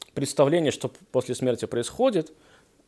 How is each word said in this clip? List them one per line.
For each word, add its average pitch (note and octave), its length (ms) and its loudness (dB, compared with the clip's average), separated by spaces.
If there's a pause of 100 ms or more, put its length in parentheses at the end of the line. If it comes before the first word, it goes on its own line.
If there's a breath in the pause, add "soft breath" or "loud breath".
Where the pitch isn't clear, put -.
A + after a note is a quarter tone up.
(140)
представления, C#3+ 560 2
что - 180 -4
п-, - 100 -20 (140)
после B2+ 220 -2
смерти A#2 320 -2
происходит, E3 640 -2 (560 soft breath)